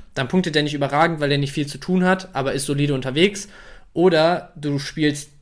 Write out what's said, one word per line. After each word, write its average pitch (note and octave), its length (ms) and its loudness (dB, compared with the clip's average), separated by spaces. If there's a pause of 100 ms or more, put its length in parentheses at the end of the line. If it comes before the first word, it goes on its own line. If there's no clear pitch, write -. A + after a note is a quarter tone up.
(140)
dann C3 140 -4
punktet F3+ 260 0
der D3+ 100 2
nicht D3 100 -4
überragend, D3 460 0
weil C#3+ 100 0
der C#3+ 80 2
nicht C#3 140 -2
viel D3 140 -2
zu - 120 -10
tun F3+ 260 0
hat, F#3 300 2
aber C3+ 180 -2
ist - 140 -4
solide C#3+ 260 0
unterwegs, C#3 560 0 (460)
oder E3+ 600 2
du C#3+ 220 -2
spielst D3 520 -2 (100)